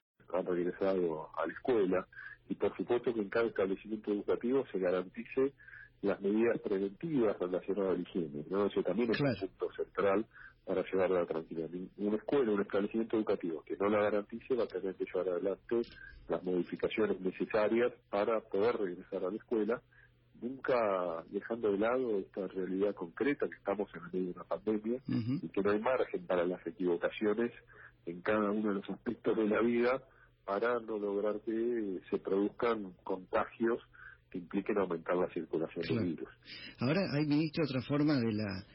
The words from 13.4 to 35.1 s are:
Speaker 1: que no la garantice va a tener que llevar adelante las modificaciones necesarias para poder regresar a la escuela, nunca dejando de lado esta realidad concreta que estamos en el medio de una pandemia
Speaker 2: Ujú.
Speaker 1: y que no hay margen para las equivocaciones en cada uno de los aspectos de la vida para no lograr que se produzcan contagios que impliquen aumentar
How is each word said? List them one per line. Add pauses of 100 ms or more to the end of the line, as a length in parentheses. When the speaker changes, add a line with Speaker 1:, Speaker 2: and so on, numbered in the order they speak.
Speaker 1:
que
no
la
garantice
va
a
tener
que
llevar
adelante (480)
las
modificaciones
necesarias (180)
para
poder
regresar
a
la
escuela, (600)
nunca
dejando
de
lado
esta
realidad
concreta
que
estamos
en
el
medio
de
una
pandemia
Speaker 2:
Ujú.
Speaker 1:
y
que
no
hay
margen
para
las
equivocaciones (540)
en
cada
uno
de
los
aspectos
de
la
vida (440)
para
no
lograr
que
se
produzcan (120)
contagios (500)
que
impliquen
aumentar